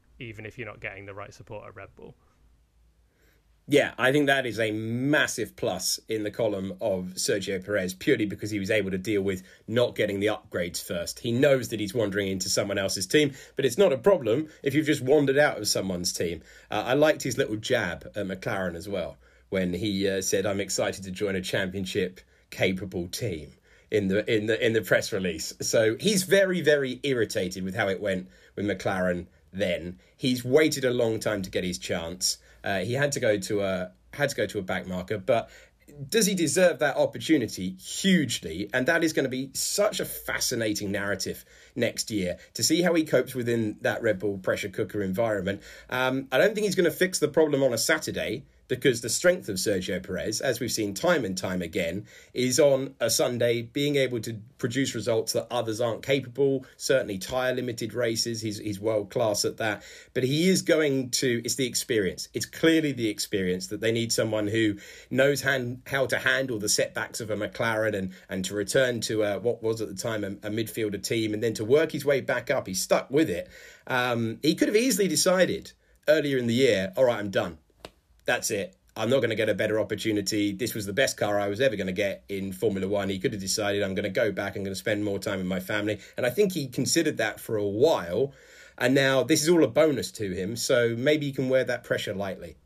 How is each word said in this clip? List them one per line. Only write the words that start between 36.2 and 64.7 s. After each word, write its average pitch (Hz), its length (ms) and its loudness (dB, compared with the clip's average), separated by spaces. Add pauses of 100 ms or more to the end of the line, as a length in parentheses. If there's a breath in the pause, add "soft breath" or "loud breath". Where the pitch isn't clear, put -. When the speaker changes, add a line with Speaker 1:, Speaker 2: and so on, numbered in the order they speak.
Speaker 2:
he 202 100 2
deserve 165 440 4
that 143 180 2
opportunity? 117 840 0
Hugely. 123 920 0
And 127 140 2
that 165 160 4
is 160 100 0
gonna 139 160 0
be 131 240 -6
such 202 460 0
a - 60 -2
fascinating 107 840 -4
narrative 98 520 -4 (320 loud breath)
next - 360 -2
year 92 260 -2 (160 loud breath)
to - 100 -2
see 165 180 4
how 170 120 4
he 160 100 4
copes 131 300 2
within 117 480 0
that 113 200 -2
Red 107 180 2
Bull 101 180 -2
pressure 101 320 -4
cooker 104 320 -4
environment. 98 600 -2 (280 loud breath)
Um, 127 420 0
I 131 60 2
don't 196 160 6
think 214 120 -2
he's 202 100 0
gonna 170 160 4
fix 185 280 -2
the 156 80 2
problem 143 360 4
on 127 100 4
a 113 40 0
Saturday, 104 680 -2 (260 soft breath)
because 120 320 2
the 117 80 -6
strength - 400 2
of 95 80 -4
Sergio 92 440 -2
Perez, 85 380 -6
as 123 200 -2
we've 120 120 -4
seen 101 220 -2
time 160 320 2
and 95 100 -4
time 92 260 -4
again, 87 440 -4 (280 loud breath)
is 127 260 2
on 135 400 4
a 117 100 2
Sunday 120 540 2
being 143 320 0
able 127 260 0
to 113 180 -8 (200)
produce 131 340 0
results 113 400 0
that 117 160 -2
others 117 320 -2
aren't 113 220 -2
capable, 135 600 0 (140)
certainly 107 400 2
tyre 127 360 0
limited 120 400 -4
races, 117 480 -2
he's, 104 180 -4
he's 101 200 -6
world 104 300 0
class 107 340 0
at 107 140 -2
that. 110 260 -2 (300 loud breath)
But 127 100 0
he 151 260 4
is 180 120 4
going 143 480 2
to, 120 340 0
it's 120 120 -2
the 135 100 0
experience. 104 680 -2
It's 117 120 -4
clearly 160 460 2
the 120 180 -2
experience 92 580 -2
that 101 140 -8
they 113 100 0
need 117 200 0
someone 110 360 0
who 107 280 2 (340 loud breath)